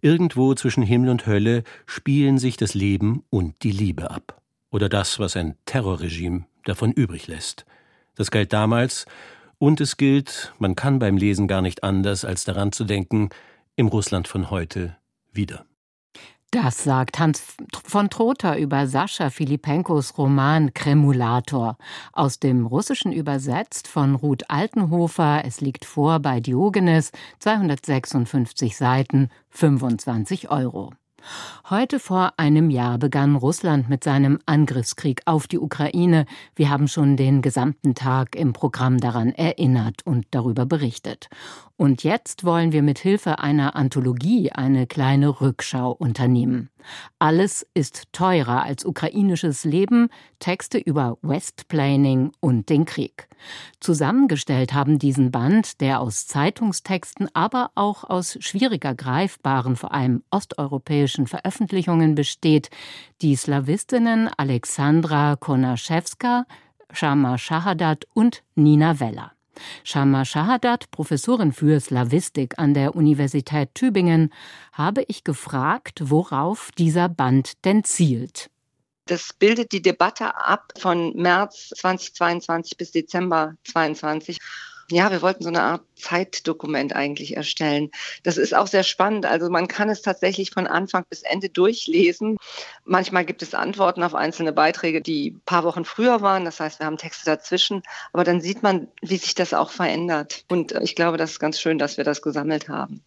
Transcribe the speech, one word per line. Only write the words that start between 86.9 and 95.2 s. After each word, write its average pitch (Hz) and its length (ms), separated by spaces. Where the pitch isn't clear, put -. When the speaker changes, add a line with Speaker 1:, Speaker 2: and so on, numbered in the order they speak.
Speaker 3:
eigentlich 143 440
erstellen. 147 540
Das 170 120
ist - 180
auch 190 140
sehr 190 160
spannend. 202 420
Also 165 240
man 180 200
kann 208 200
es 214 120
tatsächlich 190 500
von 185 160
Anfang 180 420
bis - 120
Ende 190 260
durchlesen. 190 880
Manchmal 185 400
gibt - 180
es 165 120
Antworten 190 500
auf 165 120
einzelne 160 360
Beiträge, 160 500
die 151 300